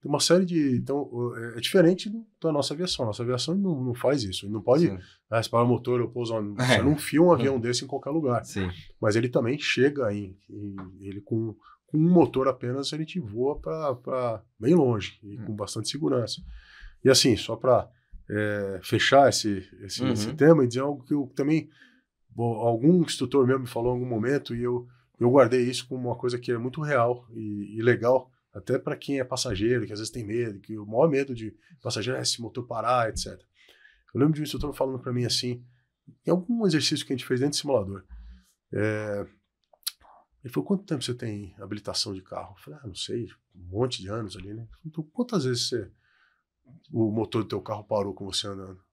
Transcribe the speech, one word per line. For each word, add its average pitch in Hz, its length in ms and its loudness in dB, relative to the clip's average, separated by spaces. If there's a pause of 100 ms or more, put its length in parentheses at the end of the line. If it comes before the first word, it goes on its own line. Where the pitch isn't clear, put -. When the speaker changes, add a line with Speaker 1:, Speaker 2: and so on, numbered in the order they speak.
Speaker 1:
tem 139 60 -4
uma 143 80 0
série 180 260 6
de, 151 320 2
então, 127 200 -2 (140)
o, 120 240 -4
é, 117 220 -10
é - 20 -8
diferente 185 520 4
do, 226 120 -10 (160)
da 160 120 -2
nossa 143 240 0
aviação. 151 320 -4
Nossa 107 160 -4
aviação 127 320 -2
não, 180 280 0
não 123 120 -2
faz 127 280 2
isso. 95 220 -6
Ele 101 80 -6
não 110 80 -4
pode, 143 240 6
Speaker 2:
Sim. 95 140 0 (320)
Speaker 1:
ah, 113 100 2
você - 80 -6
para 117 140 4
o 123 40 4
motor, 123 320 2
eu 117 80 0
pouso, 117 300 -4
Speaker 2:
<laughs> 104 240 -4
É. 127 160 6
Speaker 1:
você - 60 4
não 139 80 4
enfia 143 320 0
um 180 80 8
avião 135 280 4
desse 123 240 -2
em 131 40 -12
qualquer 139 240 -6
lugar. 139 340 0
Speaker 2:
Sim. 95 240 -4 (320)
Speaker 1:
Mas 110 140 2
ele 117 120 2
também 123 300 0
chega 139 560 2
em, 101 240 -8 (100)
em, 104 280 -12 (240)
ele 98 220 -12
com, 113 340 -4 (320)
com 151 100 -2
um 160 100 6
motor 135 400 6
apenas, 131 460 -4
ele 156 100 -6
te 156 160 -8
voa 123 400 -4
pra, 156 360 -4
pra 123 480 -4 (160)
bem 131 160 4
longe 120 480 2
e 101 160 -14
Speaker 2:
Hum. 113 80 -12
Speaker 1:
com 110 80 -6
bastante 104 340 -6
segurança. 139 500 -2 (640)
E 127 60 6
assim, 131 260 6
só - 200 -6
pra, 117 340 2 (400)
é, 104 540 -4
fechar 135 460 6
esse, 101 380 -2 (140)
esse, 98 220 -8
Speaker 2:
Uhum. 131 100 0
Speaker 1:
esse 107 220 -2
tema 151 280 8
e 123 40 2
dizer 120 140 -2
algo 139 220 -4
que 151 120 -4
eu 139 200 -2
também, 147 320 0 (640)
bom, 117 300 -2
algum 117 420 4
instrutor 131 460 2
meu 131 120 2
me 127 60 -8
falou 120 260 -2
em 123 80 0
algum 127 80 -4
momento 123 480 -2
e 120 60 -4
eu, 123 260 -4 (320)
eu 120 120 4
guardei 127 360 6
isso 123 200 -4
como 127 220 -6
uma 117 60 -4
coisa 123 220 -4
que 123 140 -6
é 117 80 -2
muito 127 220 -6
real 123 520 2
e, 104 460 -8
e - 20 -2
legal, 120 480 4 (240)
até 123 260 -4
pra 147 160 -4
quem 139 240 -4
é 127 60 -2
passageiro, 117 600 -2
que 101 60 -12
às 104 80 -10
vezes 110 100 -8
tem 117 160 -10
medo, 110 360 -6
que 110 160 -12
o 104 80 -12
maior 120 240 4
medo 139 260 -2
de 110 180 -10 (300)
passageiro 117 340 -4
é 131 40 -6
esse 120 200 -4
motor 117 240 -10
parar, 117 440 0
et - 100 -8
cetera. - 260 -12 (680)
Eu - 80 -2
lembro 151 120 4
de 147 60 -2
um 151 60 -4
instrutor 135 280 -6
falando 135 240 -2
pra 123 140 -8
mim 123 140 -2
assim, 120 360 -4 (640)
em 156 60 2
algum 214 340 0
exercício 156 400 2
que - 60 -6
a 135 60 -2
gente 123 100 -8
fez 127 140 0
dentro 147 160 2
do - 20 -2
simulador, 98 460 -2 (680)
é... 104 540 -2 (1120)
Ele 123 120 -16
falou, - 120 -2
"Quanto 196 200 -2
tempo 139 180 -4
você 127 100 -4
tem 104 460 -8
habilitação 101 540 -6
de 92 80 -10
carro?" 90 360 -12
Eu - 60 -20
falei, 147 180 -18
"Ah, 131 60 -14
não 92 80 -14
sei, 107 320 -8 (260)
um 90 140 -20 (100)
monte 123 240 -2
de 92 60 -12
anos 101 300 -8
ali, 98 160 -14
né?" 117 120 -12 (200)
Então, 160 260 -10
"Quantas 240 320 -4
vezes 123 240 -2
você... 107 240 -6 (1040)
o 113 180 2
motor 110 320 0
do 92 60 -8
teu 101 120 -4
carro 104 220 -8
parou 101 300 -2
com - 120 -12
você 98 220 -6
andando?" 95 320 -12 (140)